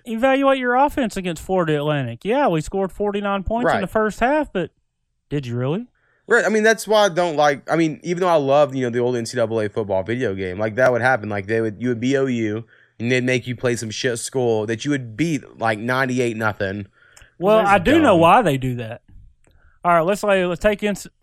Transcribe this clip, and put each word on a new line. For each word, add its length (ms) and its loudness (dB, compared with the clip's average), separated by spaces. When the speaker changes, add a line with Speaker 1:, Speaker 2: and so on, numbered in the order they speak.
Speaker 1:
evaluate 520 2
your 160 -2
offense 420 0
against 260 -6
Florida 340 0
Atlantic. 480 -2
Yeah, 240 2
we 120 0
scored 320 -4
forty-nine 520 -4
points 260 0
in 60 2
Speaker 2:
Right. 40 -2
Speaker 1:
the 60 -4
first 340 -2
half, 320 0
but 180 -4
did 180 -6
you 100 -6
really? 300 -4
Speaker 2:
Right. 160 4
I 40 0
mean, 140 2
that's 240 2
why 180 4
I 40 4
don't 280 0
like, 340 2
I 60 2
mean, 280 0
even 180 -2
though 60 2
I 80 6
love, 380 4
you 100 -2
know, 60 0
the 100 -2
old 160 0
N 100 -4
C 100 -12
double 240 0
A 80 -2
football 360 -2
video 300 -2
game, 240 -6
like, 180 -4
that 160 2
would 100 -2
happen. 260 0
Like, 180 -6
they 140 -2
would, 220 -4
you 60 -2
would 120 -2
be 160 0
O 100 0
U, 380 -4
and 100 -4
they'd 140 0
make 240 -2
you 80 -8
play 200 -2
some 140 -8
shit 300 -4
school 460 -2
that 180 -4
you 80 -4
would 240 -8
beat, 420 -4
like, 200 0
ninety-eight 580 -2
nothing. 500 -4
Speaker 1:
Well, 200 4
Speaker 2:
That's 120 2
Speaker 1:
I 80 6
do 200 4
know 140 6
Speaker 2:
dumb. 80 4
Speaker 1:
why 220 8
they 140 0
do 200 -4
that. 260 -10
All 80 4
right, 100 6
let's 200 0
lay, 240 2
let's 140 -4
take 240 0
in, 100 -2